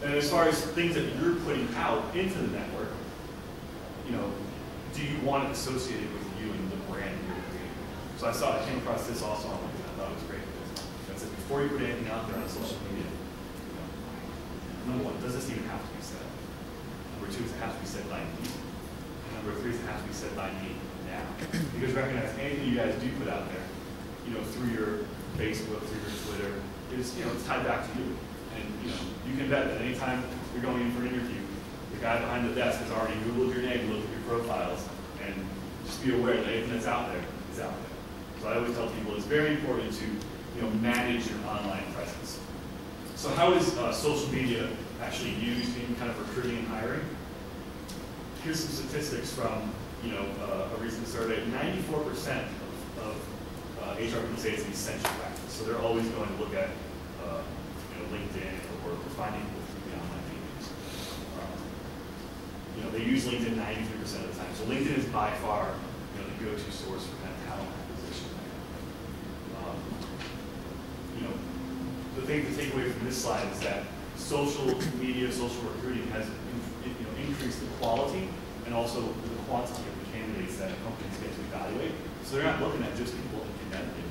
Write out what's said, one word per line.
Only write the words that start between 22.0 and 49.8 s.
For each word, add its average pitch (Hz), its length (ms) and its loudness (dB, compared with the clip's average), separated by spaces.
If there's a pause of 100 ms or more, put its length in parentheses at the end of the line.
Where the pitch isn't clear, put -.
anything 139 320 2
you 120 80 8
guys 117 240 6
do 123 160 2
put - 160 0
out - 160 -2
there, - 160 -4 (640)
you 113 80 0
know, - 160 -2
through 117 240 2
your 107 320 2 (320)
Facebook, 107 480 0
through 104 160 -2
your 107 160 -2
Twitter, 101 320 0 (400)
is, 127 240 0
you - 80 0
know, 120 80 2
it's - 160 -2
tied 123 160 4
back 117 160 4
to - 160 -4
you. - 160 0 (440)
And, 107 80 -2 (160)
you 117 80 0
know, - 80 0 (320)
you 135 80 2
can 135 160 2
bet - 160 6
that - 120 0
anytime 127 420 0 (300)
you're 123 120 0
going 120 160 4
in 120 100 4
for 120 140 2
an 127 80 2
interview, 117 280 0 (520)
the - 80 -4
guy 117 160 4
behind 117 320 2
the 120 80 2
desk 117 240 4
has 110 80 -2
already 110 320 2
Googled 120 320 4
your 123 80 2
name, 123 300 2
looked 107 180 0
at - 80 -4
your - 80 -4
profiles, - 560 2 (400)
and 98 120 -2 (520)
just - 180 -4
be 123 140 6
aware 117 200 6
that 110 120 2
anything - 240 2
that's 113 140 0
out - 260 2
there 90 80 0 (320)
is - 60 -4
out 98 100 -2
there. - 240 -6 (480)
So 107 80 0
I 117 80 4
always 120 160 2
tell 117 160 0
people 107 260 -2
it's - 100 -2
very 151 280 6
important 117 400 2
to, 107 120 -2
you - 560 -2
know, 117 80 2 (120)
manage 120 480 4
your 107 160 -2
online 101 480 0
presence. - 460 -4 (760)
So - 200 -2
how 180 180 12
is, - 240 8
uh, - 160 4
social - 400 4
media 120 340 4 (360)
actually - 300 -2
used 120 440 2
in 120 200 0
kind 120 120 0
of 113 80 0
recruiting 120 400 0
and 110 100 0
hiring? 117 380 0 (1400)
Here's 160 160 2
some 156 140 0
statistics 151 600 0
from, 110 360 0 (340)